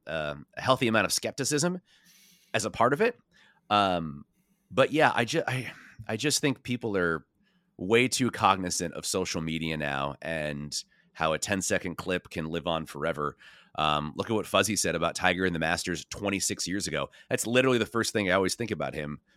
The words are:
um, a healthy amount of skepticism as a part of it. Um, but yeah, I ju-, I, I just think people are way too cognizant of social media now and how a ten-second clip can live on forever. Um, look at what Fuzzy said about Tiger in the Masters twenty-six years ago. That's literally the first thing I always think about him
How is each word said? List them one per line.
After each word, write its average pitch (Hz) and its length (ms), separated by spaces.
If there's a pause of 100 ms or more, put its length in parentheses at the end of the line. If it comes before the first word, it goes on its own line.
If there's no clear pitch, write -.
um, 73 380 (100)
a - 60
healthy 127 260
amount 110 180
of 85 80
skepticism 147 640 (720)
as 107 120
a 101 60
part 123 220
of 147 80
it. - 160 (520)
Um, 87 560 (460)
but 113 200
yeah, 143 220
I 120 120
ju-, 147 220
I, 127 240 (360)
I 110 100
just 143 240
think 139 220
people 117 340
are 85 260 (540)
way 113 300
too 120 240
cognizant 92 640
of 78 100
social 90 360
media 80 360
now 71 440
and 76 540 (380)
how 80 200
a 76 40
ten-second 92 600
clip - 340
can 80 160
live 80 180
on 80 220
forever. 73 500 (380)
Um, 76 400
look 98 160
at - 20
what 101 140
Fuzzy 101 280
said 85 200
about 82 180
Tiger 92 320
in 90 80
the 82 60
Masters 82 460
twenty-six 98 640
years 90 200
ago. 73 240 (180)
That's - 160
literally 127 320
the 110 80
first - 260
thing 101 200
I - 20
always 95 220
think 113 160
about 71 240
him 73 240 (180)